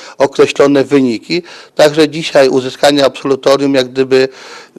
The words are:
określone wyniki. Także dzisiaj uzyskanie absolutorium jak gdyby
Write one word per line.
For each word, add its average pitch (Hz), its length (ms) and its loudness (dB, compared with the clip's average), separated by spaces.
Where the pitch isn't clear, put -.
określone 139 640 2
wyniki. 139 600 -2
Także 151 340 2
dzisiaj 143 400 0
uzyskanie 135 560 0
absolutorium 139 680 -2
jak 127 160 -2
gdyby 131 400 0